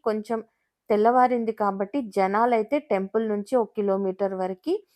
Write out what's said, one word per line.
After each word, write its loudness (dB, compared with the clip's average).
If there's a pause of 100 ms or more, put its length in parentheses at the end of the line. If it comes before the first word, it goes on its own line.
కొంచెం -4 (500)
తెల్లవారింది 4
కాబట్టి -2 (100)
జనాలైతే 2
టెంపుల్ -2
నుంచి -4
ఒక 0
కిలోమీటర్ -2
వరకు -4 (220)